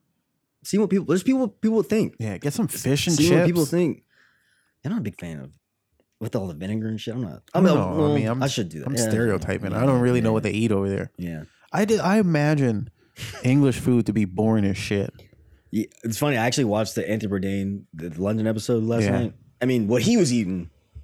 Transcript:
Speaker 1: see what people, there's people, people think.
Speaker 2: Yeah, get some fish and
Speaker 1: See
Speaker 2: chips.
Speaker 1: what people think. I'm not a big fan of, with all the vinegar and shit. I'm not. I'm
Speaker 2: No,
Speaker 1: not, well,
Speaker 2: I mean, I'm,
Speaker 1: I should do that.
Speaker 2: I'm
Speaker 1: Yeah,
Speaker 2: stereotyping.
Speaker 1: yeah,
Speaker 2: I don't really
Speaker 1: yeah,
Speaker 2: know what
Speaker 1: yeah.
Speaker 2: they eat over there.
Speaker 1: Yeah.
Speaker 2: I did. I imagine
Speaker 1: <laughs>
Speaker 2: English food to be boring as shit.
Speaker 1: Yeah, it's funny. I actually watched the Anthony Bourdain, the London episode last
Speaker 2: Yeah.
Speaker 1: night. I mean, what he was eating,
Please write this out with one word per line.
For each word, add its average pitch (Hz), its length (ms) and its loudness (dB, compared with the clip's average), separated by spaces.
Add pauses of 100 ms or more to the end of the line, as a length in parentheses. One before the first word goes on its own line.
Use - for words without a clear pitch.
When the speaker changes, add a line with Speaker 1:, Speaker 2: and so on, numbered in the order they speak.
(640)
Speaker 1:
see 190 140 0
what 208 120 2
people, 190 140 2
there's 180 180 2
people, 262 260 2
people 220 340 0
think. - 360 0
Speaker 2:
Yeah, 107 200 -6
get 143 140 -4
some 196 160 -2
fish - 380 -2
and 175 100 2
Speaker 1:
See 151 120 4
Speaker 2:
chips. - 100 6
Speaker 1:
what 170 80 4
people 170 200 2
think. 165 360 -2 (840)
I'm 147 80 -6
not 233 80 -4
a - 20 -6
big - 180 -8
fan 82 200 -12
of, 67 100 -16 (680)
with 107 140 -6
all 98 120 -4
the 85 80 -8
vinegar 107 340 -6
and 110 120 -6
shit. 113 140 -8
I'm 127 80 -6
not. 76 200 -10 (120)
I'm 185 100 4
Speaker 2:
No, 170 100 6
Speaker 1:
not, 95 220 0
well, 147 160 2
Speaker 2:
I - 40 2
mean, 120 100 0
I'm, 123 160 -2
Speaker 1:
I 139 40 2
should 107 240 -4
do 80 100 -12
that. 65 80 -12
Speaker 2:
I'm - 60 -4
Speaker 1:
Yeah, 113 160 0
Speaker 2:
stereotyping. 101 640 0
Speaker 1:
yeah, 107 100 -2
Speaker 2:
I 135 40 2
don't 131 140 4
really 123 200 4
Speaker 1:
yeah, 113 40 2
Speaker 2:
know 110 80 2
what 110 120 0
Speaker 1:
yeah. 101 80 0
Speaker 2:
they 101 60 -4
eat 110 140 2
over 98 160 2
there. 98 300 -4
Speaker 1:
Yeah. 80 260 -8 (280)
Speaker 2:
I 202 120 0
did. 208 160 2
I 190 180 2
imagine 147 720 2 (260)
Speaker 1:
<laughs> - 280 -12
Speaker 2:
English 131 360 4
food 123 260 2
to 110 60 0
be 104 120 2
boring 104 400 2
as 98 120 0
shit. - 340 -4 (600)
Speaker 1:
Yeah, 107 140 -2 (200)
it's 110 140 -6
funny. 147 180 0
I 113 100 0
actually 127 180 0
watched 107 300 0
the 95 140 -4
Anthony 107 240 -4
Bourdain, 98 600 -4
the 82 160 -10 (120)
London 107 260 0
episode 110 380 -2
last 117 200 0
Speaker 2:
Yeah. 98 140 2
Speaker 1:
night. 117 160 -4 (260)
I 123 60 0
mean, 120 220 2
what 117 140 2
he 233 140 4
was 160 160 4
eating, 92 380 -2 (340)